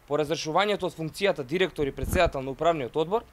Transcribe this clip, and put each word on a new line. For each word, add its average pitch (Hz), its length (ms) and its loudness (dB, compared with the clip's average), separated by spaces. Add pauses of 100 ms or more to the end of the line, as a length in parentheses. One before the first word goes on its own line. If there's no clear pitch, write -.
по 143 100 0
разрешувањето 165 720 0
од - 60 -16
функцијата 160 480 -2
директор 156 420 0
и 135 80 -4
председател 151 480 2
на 135 80 -6
управниот 151 460 0
одбор, 170 260 0 (100)